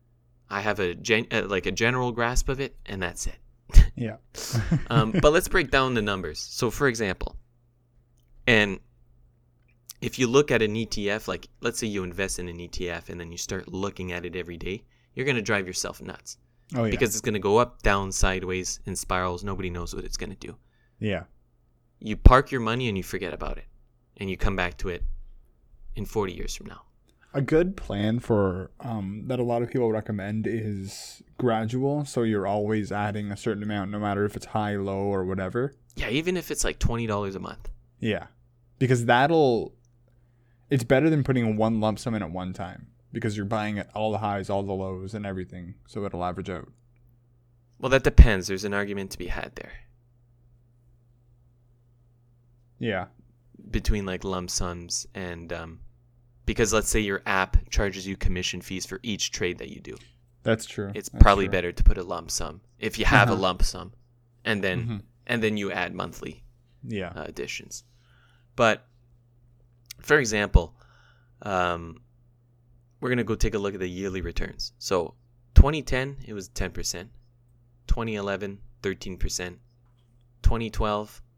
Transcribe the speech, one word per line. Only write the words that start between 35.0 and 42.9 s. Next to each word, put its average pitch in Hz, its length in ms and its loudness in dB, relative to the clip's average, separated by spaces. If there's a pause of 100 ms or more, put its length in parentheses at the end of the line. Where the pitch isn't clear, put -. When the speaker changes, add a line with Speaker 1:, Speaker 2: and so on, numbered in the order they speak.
Speaker 2:
or 98 180 0
whatever. 95 480 -4 (240)
Speaker 1:
Yeah, - 140 -4
even 165 260 0
if 165 140 -6
it's, 113 120 -4
like, - 160 -2
twenty 117 280 0
dollars 101 280 -2
a 92 60 -8
month. - 300 -12 (300)
Speaker 2:
Yeah. 104 260 -2 (520)
Because 123 280 2
that'll, 127 640 4 (960)
it's 131 160 0
better 139 240 4
than 151 160 2
putting 117 320 0
one 110 240 2
lump 107 180 0
sum 117 160 -6
in 107 80 -4
at 80 80 -8
one 90 220 -8
time. 92 360 -12 (260)